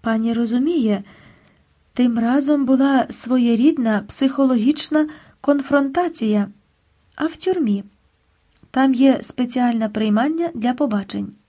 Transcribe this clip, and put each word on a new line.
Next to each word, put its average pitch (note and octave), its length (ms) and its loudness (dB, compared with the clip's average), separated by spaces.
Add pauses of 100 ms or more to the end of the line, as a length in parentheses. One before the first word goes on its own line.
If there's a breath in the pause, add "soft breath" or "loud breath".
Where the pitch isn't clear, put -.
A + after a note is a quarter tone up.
Пані A3+ 320 0
розуміє, A#3 680 0 (880 soft breath)
тим A#3+ 260 2
разом C4+ 460 2
була C4+ 440 2
своєрідна A#3 960 0
психологічна C4+ 1000 0 (320 loud breath)
конфронтація, C#4 1040 0 (680)
а D4 100 -4
в E4 100 -4
тюрмі. A#3+ 480 -2 (880)
Там C4 220 2
є C4 300 4
спеціальне A#3+ 680 -2
приймання A#3 640 0
для A#3+ 200 -2
побачень. G3+ 600 -4 (160)